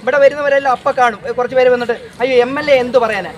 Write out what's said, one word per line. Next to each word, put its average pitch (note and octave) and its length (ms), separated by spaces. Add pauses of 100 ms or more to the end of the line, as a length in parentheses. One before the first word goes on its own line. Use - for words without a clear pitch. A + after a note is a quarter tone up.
ഇവിടെ C4 140
വരുന്നവരെല്ലാം C#4 540
അപ്പ C4+ 200
കാണും. A#3+ 360
ഏ, A#3+ 40
കുറച്ച് B3 240
പേര് B3+ 140
വന്നിട്ട്, A#3+ 240
"അയ്യോ, B3 440
എം B3+ 220
എൽ D4 120
എ C#4 40
എന്ത് B3 220
പറയാനാ? G#3 400